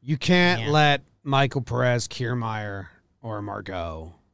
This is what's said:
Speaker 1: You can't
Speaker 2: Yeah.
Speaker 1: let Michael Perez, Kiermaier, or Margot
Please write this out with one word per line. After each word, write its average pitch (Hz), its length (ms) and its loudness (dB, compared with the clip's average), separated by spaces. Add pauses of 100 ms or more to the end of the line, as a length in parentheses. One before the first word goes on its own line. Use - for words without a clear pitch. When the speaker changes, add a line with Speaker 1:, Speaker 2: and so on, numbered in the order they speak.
Speaker 1:
You 143 160 -2
can't 180 440 4
Speaker 2:
Yeah. 113 100 -2
Speaker 1:
let 147 320 4 (180)
Michael 139 400 2
Perez, 123 460 0
Kiermaier, 107 800 -6 (340)
or 107 220 -8
Margot 90 720 -8 (180)